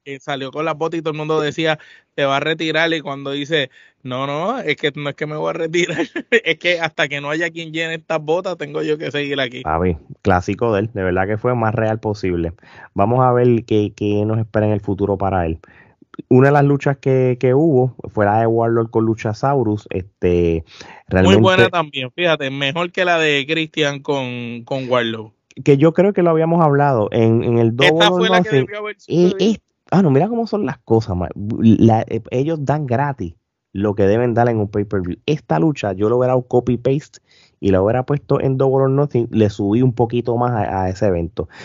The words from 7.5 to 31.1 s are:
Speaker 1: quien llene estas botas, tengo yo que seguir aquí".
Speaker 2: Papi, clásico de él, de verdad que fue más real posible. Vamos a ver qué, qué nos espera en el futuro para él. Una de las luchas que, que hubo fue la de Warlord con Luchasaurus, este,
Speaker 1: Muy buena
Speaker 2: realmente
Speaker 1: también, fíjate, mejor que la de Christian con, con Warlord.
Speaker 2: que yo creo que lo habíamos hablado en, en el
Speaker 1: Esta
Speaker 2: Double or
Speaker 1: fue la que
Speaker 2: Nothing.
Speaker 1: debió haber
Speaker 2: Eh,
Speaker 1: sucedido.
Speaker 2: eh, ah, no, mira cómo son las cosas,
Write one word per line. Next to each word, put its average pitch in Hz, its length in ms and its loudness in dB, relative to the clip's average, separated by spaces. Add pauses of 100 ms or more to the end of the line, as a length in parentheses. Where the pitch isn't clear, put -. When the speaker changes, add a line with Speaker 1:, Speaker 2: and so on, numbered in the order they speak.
Speaker 1:
quien 165 200 -14
llene 165 240 -6
estas 160 260 -6
botas, 175 360 -2
tengo 151 260 -8
yo 151 140 0
que 151 140 -8
seguir 143 280 -4
aquí". 123 220 -6
Speaker 2:
Papi, 82 340 0 (260)
clásico 101 520 0
de 98 80 0
él, 110 120 -4
de 98 100 -4
verdad 92 220 0
que 107 120 -4
fue 123 180 -2
más 110 180 0
real 110 280 -2
posible. 87 500 -4 (420)
Vamos 117 300 2
a 127 80 4
ver 123 320 2
qué, 104 320 0
qué 104 300 -2
nos 110 140 -2
espera 107 260 0
en 107 80 2
el 101 80 -2
futuro 98 360 -2
para 95 280 0
él. 80 140 -4 (680)
Una 131 220 6
de - 20 4
las 143 140 4
luchas 143 320 0
que, 127 420 0
que 127 140 2
hubo 131 420 2 (140)
fue 107 160 0
la 107 160 4
de 113 40 2
Warlord 113 440 2
con 110 160 0
Luchasaurus, 110 840 -2
este, 87 760 -2 (440)
Speaker 1:
Muy 95 280 6
buena 185 180 4
Speaker 2:
realmente 190 140 4
Speaker 1:
también, 143 420 -4
fíjate, 156 380 0
mejor 143 420 -4
que 185 140 -2
la 175 140 2
de 147 280 2
Christian 156 540 -4
con, 123 640 -6
con 135 240 -6
Warlord. 113 420 -2 (320)
Speaker 2:
que 143 140 4
yo 156 160 4
creo 190 180 2
que 190 100 0
lo 170 100 4
habíamos 165 300 2
hablado 139 520 2
en, 113 320 4
en 117 120 2
el 117 120 4
Speaker 1:
Esta 120 160 2
Speaker 2:
Double 170 220 4
or 180 100 2
Speaker 1:
fue 180 120 2
la 180 120 4
que 175 80 -4
Speaker 2:
Nothing. 135 160 2
Speaker 1:
debió 208 140 -10
haber 208 160 -10
Speaker 2:
Eh, - 40 -20
Speaker 1:
sucedido. 180 400 2
Speaker 2:
eh, 202 180 2 (340)
ah, 180 100 4
no, 160 100 4
mira 147 160 4
cómo 233 180 -2
son 208 200 -2
las - 140 -8
cosas, 110 360 0